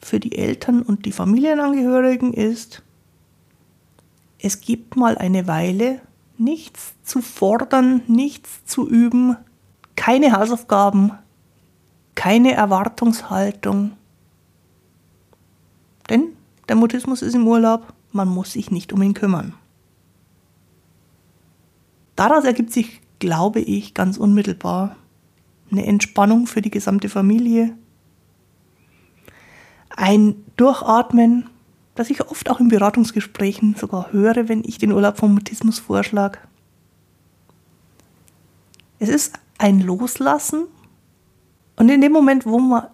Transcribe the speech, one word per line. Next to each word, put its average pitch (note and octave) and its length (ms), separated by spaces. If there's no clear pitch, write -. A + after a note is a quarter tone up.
für - 180
die - 180
Eltern - 460
und G#3 240
die G3+ 60
Familienangehörigen B3+ 1200
ist, A3+ 500
es G3 200
gibt - 360
mal A#3 200
eine F#3 300
Weile F#3 540
nichts - 580
zu - 180
fordern, B3+ 840
nichts C4 560
zu - 240
üben, A#3+ 480
keine C4 380
Hausaufgaben, G3+ 800
keine A#3+ 380
Erwartungshaltung. G3+ 1400
Denn C4 240
der A3 60
Mutismus A#3+ 480
ist A#3 120
im A#3+ 120
Urlaub, A3+ 460
man G3 180
muss F#3 240
sich G#3 200
nicht F3+ 200
um G3 100
ihn G3 120
kümmern. F#3+ 400
Daraus C4+ 280
ergibt A#3 280
sich, - 280
glaube F#3 400
ich, G3+ 340
ganz F#3+ 220
unmittelbar G3 800
eine G3 160
Entspannung G#3 600
für A3 160
die G#3 80
gesamte G3+ 380
Familie, A3+ 680
ein G#3 460
Durchatmen, A#3+ 920
das A3+ 160
ich - 180
oft - 220
auch B3 100
in A#3+ 80
Beratungsgesprächen G#3 1080
sogar F#3+ 360
höre, A3 360
wenn A3 160
ich - 140
den G#3 140
Urlaub G3+ 260
vom G#3 160
Mutismus G#3+ 440
vorschlag. G3+ 600
Es G#3 100
ist C#4+ 300
ein G3+ 220
Loslassen C4+ 840
und A3+ 120
in C#4 120
dem C#4+ 120
Moment, C4+ 340
wo A3 120
man B3+ 360